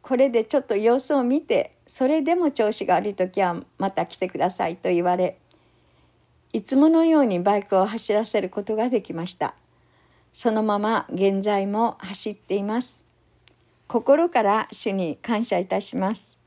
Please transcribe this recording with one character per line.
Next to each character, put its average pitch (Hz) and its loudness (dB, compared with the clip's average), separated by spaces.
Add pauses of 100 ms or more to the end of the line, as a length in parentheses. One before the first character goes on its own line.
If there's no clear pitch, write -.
「こ - -4
れ 269 4
で 226 2
ち 294 -2
ょ 262 4
っ - -12
と 208 -2
様 226 4
子 269 -2
を 269 2
見 262 2
て、 - -2 (100)
そ - -2
れ 311 2
で 320 2
も 349 2
調 214 0
子 - -6
が 180 4
悪 196 0
い 196 -10
時 185 -2
は 175 -2 (140)
ま 196 -2
た 175 -4
来 - -16
て 185 -4
く - -10
だ 180 0
さ 185 -6
い」 175 -8
と - -4
言 175 2
わ 180 2
れ、 185 -2 (1200)
い 220 -2
つ - -6
も 294 6
の 330 4
よ 320 4
う 277 4
に 185 0
バ 202 2
イ 202 -4
ク 196 0
を 190 4
走 214 -4
ら 214 2
せ 220 -2
る 185 -6
こ 202 -8
と 214 -4
が 233 0
で 233 0
き - -14
ま 165 -6
し - -12
た。 - -6 (800)
そ - -2
の 220 0
ま 208 0
ま - -2
現 196 0
在 202 0
も 220 -2
走 196 -10
っ 202 -10
て - -6
い 202 -2
ま 220 -4
す。 - -12 (840)
心 285 2
か 262 0
ら 208 0
主 - -6
に 180 -2
感 226 -2
謝 185 -2
い 185 -4
た 190 -2
し - -10
ま 190 -2
す。 - -18